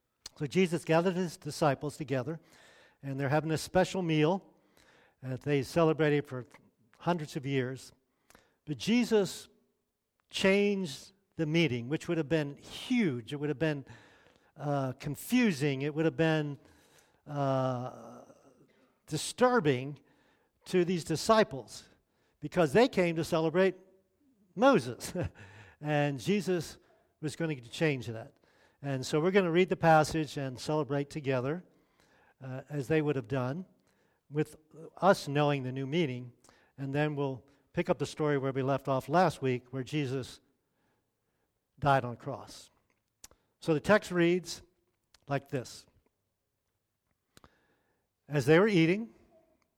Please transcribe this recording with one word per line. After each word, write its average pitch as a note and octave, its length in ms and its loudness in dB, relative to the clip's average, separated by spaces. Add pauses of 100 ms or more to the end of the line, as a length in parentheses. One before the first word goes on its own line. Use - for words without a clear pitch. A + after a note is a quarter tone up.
(380)
So D3+ 80 -6
Jesus E3+ 380 0
gathered E3+ 320 2
his F3+ 200 -4
disciples D3 600 -2
together, C3+ 420 -6 (640)
and C3+ 160 -8
they're C#3 100 0
having D3+ 220 0
a D3+ 80 -2
special F#3 440 0
meal D#3+ 420 2 (760)
that B2+ 220 -8
they C#3+ 220 0
celebrated D3+ 640 2
for B2+ 200 -12 (520)
hundreds E3 360 -4
of B2 100 -8
years. C3+ 460 -4 (720)
But D3 140 -8
Jesus G#3+ 720 0 (840)
changed G3 800 0 (260)
the D#3+ 100 -2
meeting, C#3 420 2
which D#3 180 -4
would E3+ 120 -2
have D3 100 -2
been D3 320 -2
huge. D3 720 -2
It D3 40 -8
would D3 120 -4
have C#3+ 100 -4
been, D3 260 -2 (760)
uh, C#3 400 -2
confusing. D3 840 0
It D3 100 -4
would D#3 120 0
have D3+ 120 0
been, D#3 400 0 (720)
uh, C3 600 -2 (1160)
disturbing D3+ 920 0 (680)
to F3+ 180 2
these E3 180 -2
disciples E3 800 0 (580)
because D3+ 320 2
they A3 140 6
came F3 300 0
to E3 80 -2
celebrate E3+ 500 2 (800)
Moses. G3 640 2
<laughs> E3+ 40 -2 (580)
And D3 380 0
Jesus F3+ 580 -2 (460)
was D3+ 140 -6
going D#3+ 240 -4
to A#2 100 -20
change C#3 380 0
that. A2+ 240 -12 (480)
And C3+ 240 -4
so D#3 140 0
we're F3 140 0
gonna F#3+ 180 4
read F3+ 180 4
the F#3 80 -2
passage D#3 600 4
and C3+ 220 -8
celebrate C#3+ 520 -2
together, C#3 540 -4 (800)
uh, C3 160 -10 (100)
as C#3+ 160 -6
they D#3 160 2
would D3 140 0
have B2 100 -6
done, C3+ 380 -4 (680)
with D3 260 -4 (440)
us F#3+ 260 4
knowing C#3+ 380 0
the B2+ 80 -6
new C3+ 140 -6
meaning. B2+ 440 -4 (480)
And C#3 160 -6
then D3+ 220 0
we'll C3+ 260 -4 (300)
pick F3 180 -2
up F3 80 0
the C#3+ 80 -4
story D3 320 0
where C3+ 140 -2
we C3 100 -2
left C3 240 -2
off C3+ 220 -2
last E3 340 2
week, B2+ 300 -2
where C3+ 100 -8
Jesus C3+ 560 -6 (1400)
died C#3 240 4
on B2 60 -8
the A#2 60 -12
cross. - 540 -14 (880)
So E3 160 0
the D3 60 -2
text G#3 320 2
reads F3 500 0 (640)
like C#3 240 -4
this. B2 340 -8 (2500)
As C#3+ 180 0
they D#3+ 140 8
were A3 80 6
eating, G3 400 4 (680)